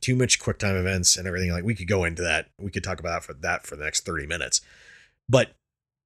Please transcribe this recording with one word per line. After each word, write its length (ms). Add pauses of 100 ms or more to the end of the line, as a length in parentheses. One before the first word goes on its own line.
Too 140
much 240
quick 200
time 160
events 400
and 100
everything. 260
Like, 120
we 100
could 140
go 160
into 180
that. 280 (100)
We 100
could 140
talk 160
about 240
for 100
that 320
for 100
the 100
next 200
thirty 220
minutes. 320 (680)
But 240 (520)